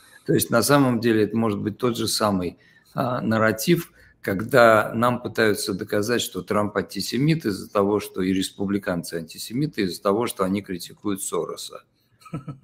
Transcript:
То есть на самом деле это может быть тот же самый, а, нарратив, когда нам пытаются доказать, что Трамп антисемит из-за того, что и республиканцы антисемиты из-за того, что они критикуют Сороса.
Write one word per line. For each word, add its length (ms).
То 60
есть 160
на 140
самом 380
деле 240
это 120
может 220
быть 180
тот 200
же 120
самый, 500
а, 260
нарратив, 720
когда 680
нам 300
пытаются 500
доказать, 480
что 220
Трамп 340
антисемит 720
из-за 240
того, 300
что 220
и 100
республиканцы 840
антисемиты 680
из-за 200
того, 240
что 160
они 200
критикуют 600
Сороса. 600